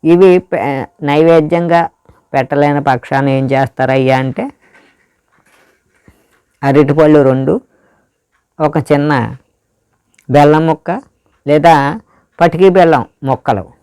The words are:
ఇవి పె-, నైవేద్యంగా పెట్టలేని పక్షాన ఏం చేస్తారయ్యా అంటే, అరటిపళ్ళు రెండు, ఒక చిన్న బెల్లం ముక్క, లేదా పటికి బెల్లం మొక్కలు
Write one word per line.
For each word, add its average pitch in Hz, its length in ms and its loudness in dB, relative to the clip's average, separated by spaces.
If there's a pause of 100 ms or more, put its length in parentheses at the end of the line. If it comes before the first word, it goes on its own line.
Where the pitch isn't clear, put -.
ఇవి 180 360 4
పె-, 139 460 -6 (180)
నైవేద్యంగా 165 840 0 (440)
పెట్టలేని 143 500 -2
పక్షాన 139 460 -4
ఏం 135 160 -2
చేస్తారయ్యా 131 720 -2
అంటే, 131 260 -6 (2250)
అరటిపళ్ళు 147 600 2
రెండు, 135 380 0 (1000)
ఒక 151 180 -2
చిన్న 143 580 -2 (920)
బెల్లం 147 380 2
ముక్క, 170 340 -6 (440)
లేదా 151 300 4 (640)
పటికి 175 360 2
బెల్లం 170 280 2 (240)
మొక్కలు 120 380 -4 (180)